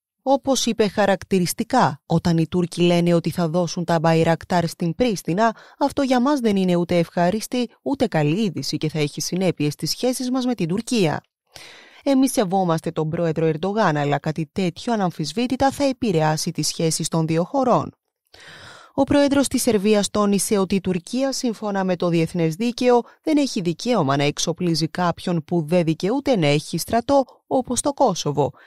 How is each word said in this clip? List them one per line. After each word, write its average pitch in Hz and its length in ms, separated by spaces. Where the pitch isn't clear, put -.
Όπως 269 400
είπε 220 220
χαρακτηριστικά, 196 1160
«Όταν 170 320
οι 160 100
Τούρκοι 175 340
λένε 175 320
ότι 170 160
θα 170 200
δώσουν 175 340
τα 165 200
Bayraktar 165 600
στην 165 300
Πρίστινα, 220 600
αυτό 277 220
για 254 200
μας 285 180
δεν 220 160
είναι 185 200
ούτε 175 220
ευχάριστη, 185 720
ούτε 262 260
καλή 156 360
είδηση 151 340
και 156 120
θα 156 100
έχει 147 220
συνέπειες 165 520
στις 156 160
σχέσεις 247 420
μας 254 140
με 247 100
την 185 120
Τουρκία. 185 560
Εμείς 269 280
σεβόμαστε 180 600
τον 156 180
πρόεδρο 165 360
Ερντογάν, 165 520
αλλά 143 220
κάτι 160 320
τέτοιο 190 420
αναμφισβήτητα 214 800
θα 277 120
επηρεάσει 165 680
τις 160 160
σχέσεις 160 400
των 160 200
δύο 160 160
χωρών». 240 480
Ο 277 80
πρόεδρος 285 440
της 262 140
Σερβίας 208 480
τόνισε 202 480
ότι 196 180
η 190 60
Τουρκία, 240 500
σύμφωνα 214 520
με 185 120
το 175 120
διεθνές 165 480
δίκαιο, 240 460
δεν 311 160
έχει 262 240
δικαίωμα 165 560
να 143 60
εξοπλίζει 160 640
κάποιον 170 560
που 170 240
δεν 175 160
δικαιούται 214 540
να 156 100
έχει 151 300
στρατό, 254 460
όπως 254 340
το 285 120
Κόσοβο, 156 580